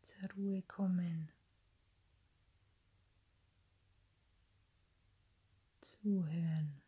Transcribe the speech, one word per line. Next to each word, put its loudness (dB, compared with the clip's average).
Zur -10
Ruhe 0
kommen. 0
Zuhören. 0